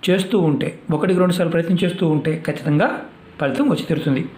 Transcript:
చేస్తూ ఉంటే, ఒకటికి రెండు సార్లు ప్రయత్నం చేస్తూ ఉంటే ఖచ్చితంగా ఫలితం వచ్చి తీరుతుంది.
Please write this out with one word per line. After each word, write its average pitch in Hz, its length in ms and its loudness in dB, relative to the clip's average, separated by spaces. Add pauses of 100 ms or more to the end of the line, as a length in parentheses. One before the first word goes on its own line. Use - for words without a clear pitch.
(100)
చేస్తూ 180 280 2
ఉంటే, 151 400 0 (120)
ఒకటికి 175 280 2
రెండు 180 140 4
సార్లు 170 180 0
ప్రయత్నం 170 340 0
చేస్తూ 175 240 0
ఉంటే 156 380 0
ఖచ్చితంగా 156 540 0 (400)
ఫలితం 156 280 0
వచ్చి - 140 0
తీరుతుంది. 147 560 -2